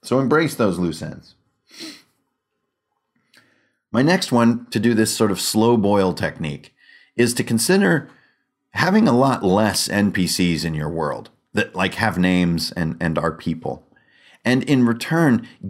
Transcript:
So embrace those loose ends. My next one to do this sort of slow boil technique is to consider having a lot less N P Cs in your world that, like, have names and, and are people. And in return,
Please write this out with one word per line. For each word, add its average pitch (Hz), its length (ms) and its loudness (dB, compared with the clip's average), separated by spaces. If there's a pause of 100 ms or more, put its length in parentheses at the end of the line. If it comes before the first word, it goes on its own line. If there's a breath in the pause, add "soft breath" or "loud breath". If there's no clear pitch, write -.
So 127 180 0
embrace 147 360 0
those 98 240 0
loose 85 220 -4
ends. - 340 -14 (2500 loud breath)
My 117 100 0
next 180 300 2
one 120 360 2
to - 120 -4
do 117 140 2
this 110 220 2
sort 110 140 2
of 95 120 -4
slow 113 340 2
boil 101 380 2
technique 76 600 -8 (440 soft breath)
is 120 160 2
to - 100 -4
consider 175 680 0 (600 loud breath)
having 190 380 2
a 120 80 2
lot 131 260 2
less 101 460 0
N 101 220 0
P 92 140 -2
Cs 85 380 -2
in 82 100 -4
your 76 160 -6
world 80 400 -6 (240)
that, - 220 -4
like, 92 200 -2
have 101 220 -2
names 90 540 0
and, 82 300 -4
and 82 180 -2
are 80 140 -2
people. - 520 -8 (600 soft breath)
And 127 180 2
in 131 220 2
return, 123 600 0 (220 loud breath)